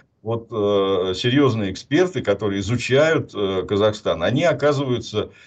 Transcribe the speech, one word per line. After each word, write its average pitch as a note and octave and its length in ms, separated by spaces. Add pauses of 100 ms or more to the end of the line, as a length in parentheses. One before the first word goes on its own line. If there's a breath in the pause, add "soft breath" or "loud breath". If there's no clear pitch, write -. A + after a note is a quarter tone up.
(220)
вот, A2+ 280
э, G2 640
серьёзные A#2+ 560
эксперты, D#3 520
которые G2+ 380
изучают, C3 760
э, F#2+ 340
Казахстан, G#2+ 540
они B2 220
оказываются, C3+ 840 (160 loud breath)